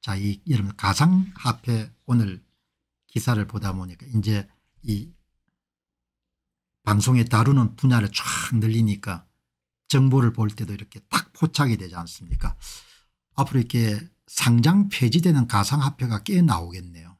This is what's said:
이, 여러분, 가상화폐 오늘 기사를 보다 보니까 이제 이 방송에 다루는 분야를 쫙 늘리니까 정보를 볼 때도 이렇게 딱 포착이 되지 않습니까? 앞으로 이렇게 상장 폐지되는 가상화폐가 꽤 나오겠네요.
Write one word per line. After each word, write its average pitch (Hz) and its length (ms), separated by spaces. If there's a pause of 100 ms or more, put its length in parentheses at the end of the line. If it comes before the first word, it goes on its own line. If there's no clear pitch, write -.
(160)
이, 101 340
여러분, 101 260
가상화폐 123 1160 (140)
오늘 104 380 (640)
기사를 107 400
보다 101 260
보니까 90 320 (100)
이제 104 320 (360)
이 113 280 (1700)
방송에 110 420
다루는 113 500
분야를 117 360
쫙 - 440
늘리니까 107 720 (600)
정보를 131 460
볼 110 160
때도 104 240
이렇게 104 260 (100)
딱 - 240
포착이 139 440
되지 90 180
않습니까? 85 600 (800)
앞으로 135 240
이렇게 113 500 (180)
상장 151 640
폐지되는 139 580
가상화폐가 117 760
꽤 190 180
나오겠네요. 87 800